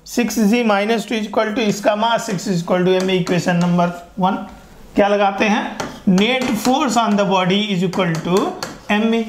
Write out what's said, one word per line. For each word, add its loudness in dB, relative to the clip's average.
सिक्स -2
जी 4
माइनस 0
टू -4
is -4
equal -2
to -2
इसका 0
mass 0
six -6
is 0
equal 0
to 4
M -2
A, 0
इक्वेशन 0
number 2
वन। 0
क्या 4
लगाते 0
हैं? -2
Net 2
force 2
on 2
the 2
body 2
is 0
equal 0
to 2
M 2
A, 0